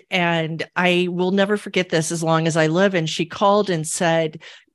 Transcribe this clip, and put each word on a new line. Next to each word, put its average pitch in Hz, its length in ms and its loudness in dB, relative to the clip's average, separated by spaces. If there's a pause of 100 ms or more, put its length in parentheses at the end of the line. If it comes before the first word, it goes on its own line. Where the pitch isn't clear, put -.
and 165 680 -2
I 180 360 2
will 175 180 -2
never 196 280 2
forget 185 320 -4
this 160 220 0
as 170 120 -4
long 160 240 2
as 160 100 0
I 160 80 4
live. 185 300 2
And 160 120 0
she 165 160 -4
called 202 460 2
and 160 160 -2
said, 165 560 0 (340)